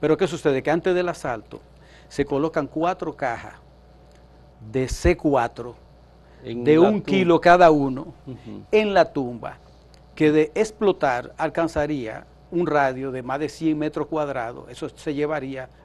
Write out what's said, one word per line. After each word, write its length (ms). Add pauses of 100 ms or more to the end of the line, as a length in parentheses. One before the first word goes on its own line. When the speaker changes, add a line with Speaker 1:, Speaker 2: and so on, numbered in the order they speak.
Speaker 1:
Pero 160
¿qué 100
sucede? 340
Que 100
antes 220
del 140
asalto 540 (460)
se 180
colocan 420
cuatro 480
cajas 380 (1160)
de 180
C 260
cuatro, 600 (680)
Speaker 2:
En 200
Speaker 1:
de 120
Speaker 2:
la 60
Speaker 1:
un 200
Speaker 2:
tumba. 40
Speaker 1:
kilo 360
cada 280
uno, 440 (120)
Speaker 2:
Ujú. 460
Speaker 1:
en 240
la 160
tumba, 460 (580)
que 160
de 240
explotar 840
alcanzaría 880 (260)
un 140
radio 460
de 100
más 180
de 80
cien 300
metros 300
cuadrados, 640
eso 200
se 240
llevaría 560 (160)